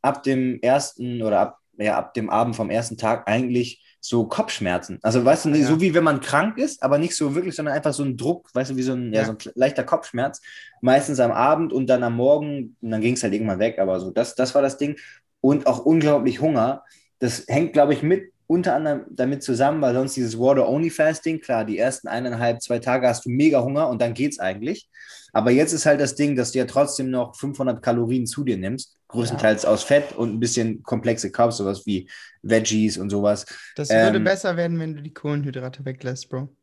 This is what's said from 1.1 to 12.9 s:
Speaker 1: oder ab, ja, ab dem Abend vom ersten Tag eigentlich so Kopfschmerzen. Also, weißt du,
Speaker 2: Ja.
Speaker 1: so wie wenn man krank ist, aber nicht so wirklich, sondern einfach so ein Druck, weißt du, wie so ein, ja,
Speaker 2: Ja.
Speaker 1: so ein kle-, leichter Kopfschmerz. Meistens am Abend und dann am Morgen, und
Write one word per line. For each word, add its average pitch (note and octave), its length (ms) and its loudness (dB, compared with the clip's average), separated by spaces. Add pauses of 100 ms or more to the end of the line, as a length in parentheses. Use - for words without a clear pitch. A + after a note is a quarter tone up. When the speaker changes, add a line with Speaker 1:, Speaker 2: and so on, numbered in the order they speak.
Speaker 1:
oder G#2 180 4
ab, - 180 -2 (200)
ja, G#2 180 0
ab - 160 -6
dem A2 160 -4
Abend A2+ 280 0
vom G#2+ 120 -4
ersten A2+ 300 -4
Tag A2+ 280 -2
eigentlich A#2+ 560 -2 (180)
so A#2 260 0
Kopfschmerzen. F#2 760 -4
Also, A#2 220 2
weißt - 220 4
du, - 40 0
Speaker 2:
Ja. D3 160 4
Speaker 1:
so D#3 140 2
wie F3+ 140 2
wenn E3+ 100 4
man D3 160 2
krank F#3+ 380 0
ist, D4 240 -4
aber C#3 160 2
nicht D#3+ 180 -2
so C#3+ 180 -2
wirklich, F3 220 -4
sondern D3 180 -4
einfach D3 200 -2
so C#3+ 100 -4
ein B2+ 120 -4
Druck, C#3 380 -4
weißt C3 160 -2
du, C3 60 -6
wie B2+ 60 -2
so C3 100 -2
ein, B2 200 -6
ja, A2 80 2
Speaker 2:
Ja. A2 60 2
Speaker 1:
so A2+ 60 -4
ein A2 60 -10
kle-, - 160 -14
leichter C3+ 280 0
Kopfschmerz. - 600 -4 (400)
Meistens C3+ 380 4
am A#2+ 120 4
Abend D#3 400 2
und C3 160 -2
dann B2+ 160 4
am A#2 120 -2
Morgen, C#3+ 680 0
und A2+ 80 -8